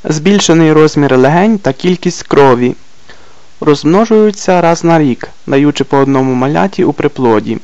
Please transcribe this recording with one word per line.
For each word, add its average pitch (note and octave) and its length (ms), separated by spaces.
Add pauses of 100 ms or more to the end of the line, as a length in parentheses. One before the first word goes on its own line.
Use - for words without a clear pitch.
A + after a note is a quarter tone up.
Збільшений D#3+ 680
розмір D3 440
легень F3 400
та C3+ 160
кількість F3 500
крові. B2+ 520 (880)
Розмножуються G3 1000
раз E3+ 220
на E3+ 160
рік, C3 300 (180)
даючи C#3+ 360
по C#3 140
одному C3+ 360
маляті E3 500
у D3+ 100
приплоді. A2+ 720